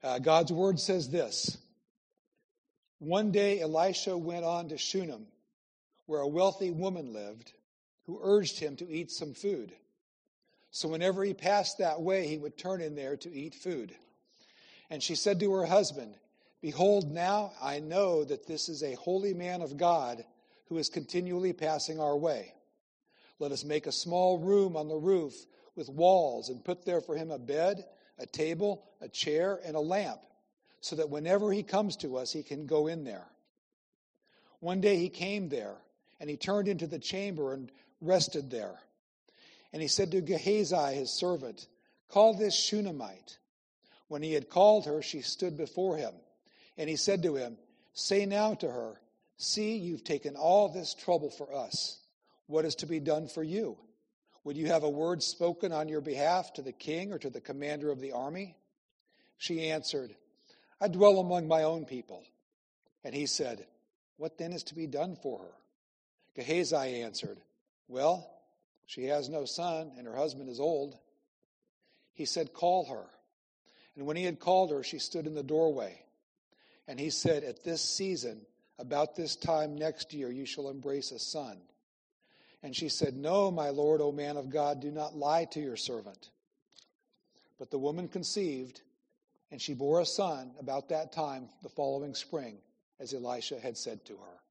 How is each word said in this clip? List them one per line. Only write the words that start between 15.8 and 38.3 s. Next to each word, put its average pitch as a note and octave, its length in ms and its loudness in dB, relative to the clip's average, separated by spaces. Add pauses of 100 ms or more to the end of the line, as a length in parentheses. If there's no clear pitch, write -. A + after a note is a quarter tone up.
'Behold, F3+ 500 4
now F#3 500 0
I C#3 180 -4
know E3 440 2
that C3+ 240 -4
this D#3 220 -6
is D3+ 120 -8
a C3+ 140 -4
holy F#3+ 380 -2
man F3+ 280 -4
of C#3+ 140 -6
God C#3+ 480 2 (420)
who E3 120 -4
is D#3 120 0
continually F3+ 640 -2
passing D#3 460 -2
our D3 180 2
way. D3 360 -2 (840)
Let C#3+ 120 -2
us C#3 140 -6
make D3+ 200 0
a C#3+ 60 -4
small F3+ 480 2
room F#3+ 380 4
on D3+ 100 -2
the D#3 80 -2
roof D#3+ 380 2 (420)
with C#3+ 140 -8
walls C#3+ 600 4
and B2 140 -8
put F3+ 220 -4
there F3 160 2
for D#3 160 -4
him D#3+ 140 -6
a C#3 80 -6
bed, D#3+ 460 0 (320)
a - 80 -10
table, E3+ 600 -2 (160)
a A2+ 80 -12
chair, F3 560 0
and D#3 100 -6
a D3+ 60 2
lamp, E3 400 0 (580)
so - 160 -8
that D3+ 140 0
whenever F3+ 420 2
he G3+ 120 0
comes G3+ 340 0
to C3 200 -4
us, B2+ 140 -4
he D3+ 120 -6
can C#3+ 220 -8
go D3+ 220 4
in E3 160 -4
there.' G2+ 260 -12 (1300)
One F3+ 200 -2
day G3 180 6
he F3 120 2
came F#3+ 400 -4
there, G#2 260 -6 (440)
and D3+ 100 -10
he D3 80 -6
turned G3+ 320 0
into E3 180 -2
the D3+ 120 -6
chamber F3+ 540 -4
and C3+ 180 -10 (280)
rested D#3 500 2